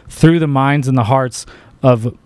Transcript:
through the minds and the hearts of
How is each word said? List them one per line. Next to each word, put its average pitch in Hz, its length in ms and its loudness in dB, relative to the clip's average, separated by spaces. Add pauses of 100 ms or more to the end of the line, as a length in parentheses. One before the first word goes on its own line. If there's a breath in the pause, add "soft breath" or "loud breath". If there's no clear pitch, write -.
through 165 300 2
the 160 80 -2
minds 139 420 -2
and 131 80 0
the 117 80 0
hearts 131 400 -4 (360 loud breath)
of 120 440 0